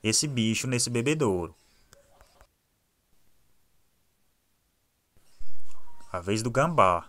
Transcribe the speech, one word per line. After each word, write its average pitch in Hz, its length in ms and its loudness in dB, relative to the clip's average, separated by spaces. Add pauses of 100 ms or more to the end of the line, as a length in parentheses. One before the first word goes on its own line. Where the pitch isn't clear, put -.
esse 110 240 0
bicho 113 400 -2
nesse 123 220 -4
bebedouro. 117 640 -2 (4000)
A 92 100 -6
vez 101 220 -2
do 120 80 -4
gambá. 117 580 2